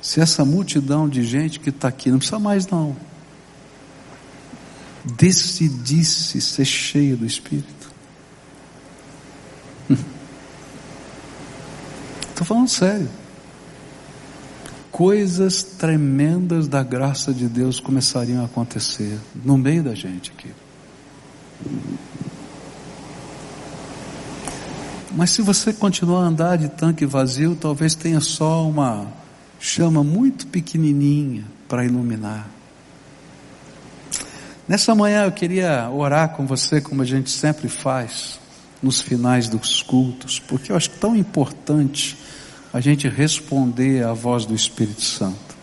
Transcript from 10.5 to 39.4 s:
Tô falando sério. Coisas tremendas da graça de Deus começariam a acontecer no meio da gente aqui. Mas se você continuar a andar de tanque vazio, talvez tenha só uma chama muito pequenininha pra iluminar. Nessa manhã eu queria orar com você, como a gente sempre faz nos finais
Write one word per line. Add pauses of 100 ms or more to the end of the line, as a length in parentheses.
Tô
falando
sério. (1800)
Coisas
tremendas
da
graça
de
Deus
começariam
a
acontecer (240)
no
meio
da
gente
aqui. (4000)
Mas
se
você
continuar
a
andar
de
tanque
vazio,
talvez
tenha
só
uma (400)
chama
muito
pequenininha (240)
pra
iluminar. (2250)
Nessa
manhã
eu
queria
orar
com
você,
como
a
gente
sempre
faz (420)
nos
finais